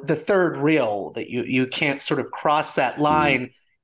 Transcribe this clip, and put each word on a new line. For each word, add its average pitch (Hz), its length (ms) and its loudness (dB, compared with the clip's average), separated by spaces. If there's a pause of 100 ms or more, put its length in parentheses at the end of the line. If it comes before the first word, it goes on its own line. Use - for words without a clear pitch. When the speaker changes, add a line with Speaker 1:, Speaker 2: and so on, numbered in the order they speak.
Speaker 1:
the 151 100 0
third 165 440 2
rail, 113 540 0
that - 180 -8
you, 123 140 -4
you 127 220 0
can't 139 360 -2
sort 139 180 -2
of - 100 -6
cross 151 440 0
that 131 220 0
Speaker 2:
Mm. 147 40 -4
Speaker 1:
line. 147 500 2 (340)